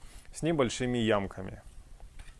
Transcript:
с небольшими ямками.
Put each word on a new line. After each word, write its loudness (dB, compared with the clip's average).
с -4
небольшими 2
ямками. 2